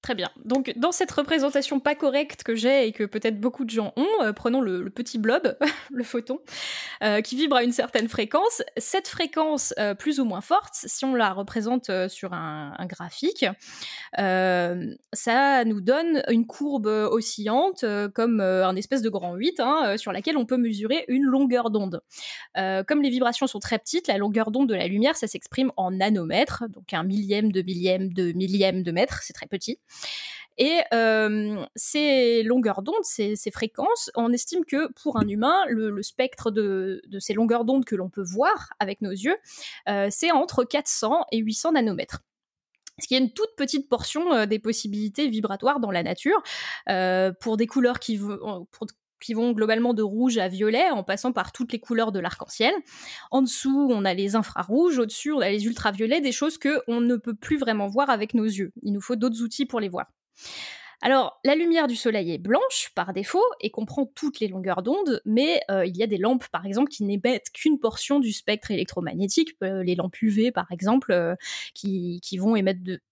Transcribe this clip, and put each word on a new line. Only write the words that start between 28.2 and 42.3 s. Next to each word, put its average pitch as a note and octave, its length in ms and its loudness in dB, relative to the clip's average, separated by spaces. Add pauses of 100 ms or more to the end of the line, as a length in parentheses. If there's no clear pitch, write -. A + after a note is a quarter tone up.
millième F#3+ 500 2
de E3+ 100 -2
mètre, G3 300 0
c'est - 100 -14
très - 140 -14
petit. G3+ 320 -8 (800)
Et, D#4+ 220 0 (120)
euh, G#3+ 720 0 (120)
ces C4 640 2
longueurs A3 400 0
d'onde, F#4 220 -2
ces, G#3+ 320 -4
ces G3+ 160 -8
fréquences, C#4+ 640 -2
on A#3 160 2
estime D#4+ 320 -2
que C#4 300 -2
pour C4+ 240 -4
un G#3 100 -2
humain, C4+ 400 0
le, A3 200 -2
le G3+ 140 -6
spectre B3+ 480 -4
de, G3 560 -2
de G3 140 -12
ces - 120 -6
longueurs A3+ 320 2
d'onde C4 200 2
que - 100 -4
l'on F#3 160 -4
peut G3 140 -6
voir A#3+ 560 0
avec G3+ 220 -4
nos G3 100 -4
yeux, A3+ 240 -2 (520)
euh, G3+ 220 0
c'est E4 220 0
entre D4 320 2
quatre C#4+ 240 -2
cents C4+ 420 0
et A3+ 80 0
huit A3 160 0
cents D#4+ 160 -2
nanomètres. A#3 520 0 (800)